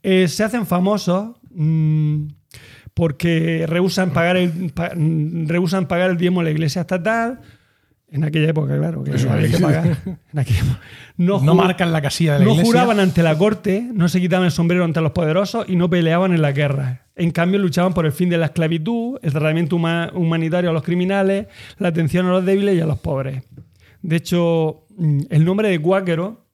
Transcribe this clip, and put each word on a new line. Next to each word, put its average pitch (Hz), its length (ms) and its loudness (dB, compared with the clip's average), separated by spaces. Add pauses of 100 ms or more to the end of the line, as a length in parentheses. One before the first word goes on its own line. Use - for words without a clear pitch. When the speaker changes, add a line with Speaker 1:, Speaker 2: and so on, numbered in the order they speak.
Speaker 1:
eh, 185 260 4
se 202 160 -2
hacen 226 220 -2
famosos, 190 680 0 (140)
mm, 156 760 0 (680)
porque 165 760 0
rehúsan 180 440 0
pagar 170 240 0
el, 180 360 -2
pa-, 170 220 -6
mm, 160 520 -2
rehúsan 175 420 0
pagar 180 220 0
el 180 60 0
diezmo 180 240 0
a 170 40 -2
la 160 60 0
iglesia 156 320 -2
estatal. 226 580 -2 (680)
En 147 140 -4
aquella 151 280 0
época, 147 280 -2
claro, 160 240 -4
que 139 140 -6
Speaker 2:
Eso 135 160 0
Speaker 1:
había 160 160 2
Speaker 2:
es. 165 80 2
Speaker 1:
que 170 60 0
pagar. 165 340 2 (360)
En 151 60 -4
aquella 113 220 0
época. - 200 -2 (360)
No 175 240 2
Speaker 2:
No 151 140 4
Speaker 1:
ju-, - 20 6
Speaker 2:
marcan 180 360 2
la 160 80 0
casilla 147 340 0
de 143 60 2
la 180 40 8
Speaker 1:
no 208 80 6
Speaker 2:
iglesia. 226 200 4
Speaker 1:
juraban 240 280 4
ante 170 240 2
la 156 120 2
corte, 208 560 0
no 180 160 0
se 180 120 0
quitaban 180 260 0
el 165 60 2
sombrero 175 320 0
ante 165 160 -2
los 160 100 0
poderosos 185 580 -2
y 190 60 -2
no 175 160 2
peleaban 175 420 2
en 170 100 2
la 143 100 0
guerra. 139 540 -4 (100)
En 170 160 -2
cambio, 180 260 0
luchaban 180 360 0
por 165 120 0
el 147 60 0
fin 180 160 -2
de 170 100 0
la 165 80 0
esclavitud, 175 760 -2
el 160 100 -2
tratamiento 156 440 0
huma-, 165 380 -2
humanitario 165 560 0
a - 20 0
los 160 120 -2
criminales, 196 640 0 (300)
la 185 100 -2
atención 170 380 0
a 180 40 0
los 185 140 2
débiles 196 320 2
y 170 40 2
a 160 60 0
los 151 140 -2
pobres. 135 420 -6 (600)
De 160 140 -2
hecho, 170 680 0 (120)
mm, 151 240 0 (100)
el 156 140 4
nombre 196 240 2
de 175 120 0
cuáquero 185 720 -2